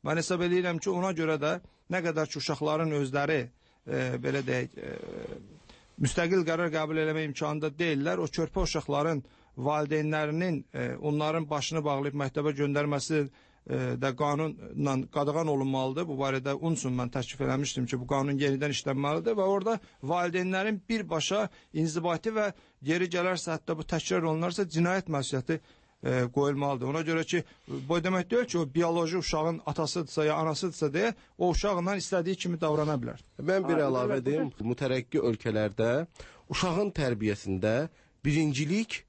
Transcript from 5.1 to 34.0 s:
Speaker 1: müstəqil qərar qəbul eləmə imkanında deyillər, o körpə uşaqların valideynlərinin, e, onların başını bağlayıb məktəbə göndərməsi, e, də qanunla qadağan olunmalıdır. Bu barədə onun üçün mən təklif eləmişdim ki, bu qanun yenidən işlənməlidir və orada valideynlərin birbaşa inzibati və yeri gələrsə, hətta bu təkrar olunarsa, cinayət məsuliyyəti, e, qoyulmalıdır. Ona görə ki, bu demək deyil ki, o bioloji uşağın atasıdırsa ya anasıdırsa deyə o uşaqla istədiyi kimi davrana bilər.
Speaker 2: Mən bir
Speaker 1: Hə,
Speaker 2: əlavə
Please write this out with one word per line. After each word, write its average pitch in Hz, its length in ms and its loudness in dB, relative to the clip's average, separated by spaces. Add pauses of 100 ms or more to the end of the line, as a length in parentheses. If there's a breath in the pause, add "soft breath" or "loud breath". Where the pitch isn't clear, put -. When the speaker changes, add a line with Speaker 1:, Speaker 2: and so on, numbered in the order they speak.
Speaker 1:
müstəqil 175 400 4
qərar 165 300 0
qəbul 156 260 0
eləmə 156 300 2
imkanında 151 420 -2
deyillər, 160 480 0
o 160 80 -2
körpə 170 400 0
uşaqların 147 560 0 (340 soft breath)
valideynlərinin, 151 1160 0
e, 127 120 -4 (100)
onların 151 540 0
başını 151 360 -2
bağlayıb 143 340 0
məktəbə 143 380 0
göndərməsi, 147 680 0
e, - 540 -8 (240)
də 139 180 0
qanunla 147 760 0 (180)
qadağan 151 340 0
olunmalıdır. 135 600 0
Bu 139 120 -6
barədə 135 380 0
onun 160 180 0
üçün 127 220 -2
mən 123 160 -2
təklif 131 320 -4
eləmişdim 131 420 0
ki, 127 140 -2
bu 127 80 -10
qanun 139 320 2
yenidən 139 340 0
işlənməlidir 151 640 0
və 190 60 4 (100)
orada 214 220 0 (260 loud breath)
valideynlərin 180 840 0
birbaşa 190 560 0 (280 loud breath)
inzibati 165 640 0
və 208 140 2 (320 soft breath)
yeri 170 260 2
gələrsə, 175 480 0
hətta 160 220 -4
bu 156 100 -8
təkrar 165 400 0
olunarsa, 175 400 0
cinayət 175 460 2
məsuliyyəti, 139 480 0 (420 soft breath)
e, 127 300 2
qoyulmalıdır. 143 540 2
Ona 156 140 0
görə 160 240 0
ki, 170 180 0 (440 loud breath)
bu 170 160 2
demək 180 280 0
deyil 240 140 4
ki, - 120 -2
o 160 180 2
bioloji 170 420 2
uşağın 165 480 0
atasıdırsa 151 600 -2
ya 151 100 4
anasıdırsa 160 520 0
deyə 196 260 0 (240 loud breath)
o 180 120 4
uşaqla 185 520 2
istədiyi 180 340 0
kimi 175 260 -4
davrana 151 380 2
bilər. 120 240 -8 (160)
Speaker 2:
Mən 185 280 2
bir 165 120 4
Speaker 1:
Hə, 143 80 4
Speaker 2:
əlavə 131 320 2